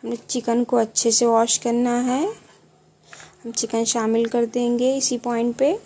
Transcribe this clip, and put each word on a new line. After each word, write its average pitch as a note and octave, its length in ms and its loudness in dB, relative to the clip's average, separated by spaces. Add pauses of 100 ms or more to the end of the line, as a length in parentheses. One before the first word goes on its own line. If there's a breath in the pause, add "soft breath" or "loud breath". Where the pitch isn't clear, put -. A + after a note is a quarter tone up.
हमने A#3 120 -6
चिकन A#3+ 480 -2
को A#3+ 140 0
अच्छे A3+ 340 0
से A#3 140 2
वॉश A#3 320 4
करना A#3+ 420 0
है। B3+ 300 0 (1120 loud breath)
हम A#3 80 -10
चिकन A3+ 320 -2
शामिल A3+ 420 0
कर A#3 200 0
देंगे A#3+ 500 0
इसी C4 220 -2
पॉइंट A#3 380 -2
पे। D#4 300 2